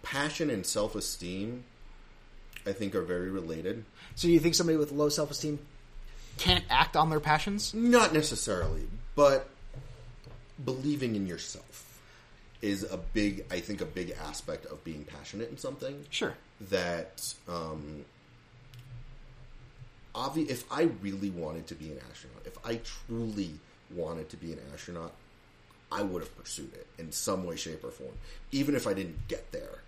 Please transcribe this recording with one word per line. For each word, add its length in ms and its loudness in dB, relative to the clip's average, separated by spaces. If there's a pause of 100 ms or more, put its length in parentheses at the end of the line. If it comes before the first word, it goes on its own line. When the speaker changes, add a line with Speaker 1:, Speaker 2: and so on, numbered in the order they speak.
Speaker 1:
passion 460 0
and 160 0
self-esteem, 960 -2 (1000)
I 60 -2
think, 240 -2
are 60 4
very 280 0
related. 540 -4 (320)
Speaker 2:
So 120 2
you 120 12
think 160 6
somebody 220 6
with 140 2
low 180 4
self-esteem 500 0 (800)
can't 320 6
act 260 8
on 140 8
their 100 4
passions? 540 4
Speaker 1:
Not 400 8
necessarily, 760 2 (280)
but 340 8 (1120)
believing 520 0
in 120 2
yourself 720 -10 (640)
is 220 0
a 140 -4
big, 540 0
I 80 -2
think, 220 -4
a 40 0
big 380 -6
aspect 440 -8
of 160 -12
being 200 -8
passionate 460 -8
in 80 -10
something. 520 -6
Speaker 2:
Sure. 240 -2 (360)
Speaker 1:
That, 640 0 (160)
um, 560 -6 (2000)
obvi-, 340 0
if 220 -2
I 120 4 (180)
really 280 -2
wanted 380 -4
to 80 -8
be 160 -10
an 80 -10 (100)
astronaut, 360 -16
if 200 -12
I 140 -2 (280)
truly 440 -2 (420)
wanted 360 -4
to 80 -12
be 160 -8
an 60 -10 (140)
astronaut, 400 -10 (800)
I 100 -2
would 220 -2
have 140 -14
pursued 360 -10
it 140 -16 (100)
in 140 -10
some 320 0
way, 140 -4
shape, 260 -6
or 80 -6
form. 220 -12 (380)
Even 240 4
if 120 2
I 60 4
didn't 340 -4
get 240 -6
there 360 -10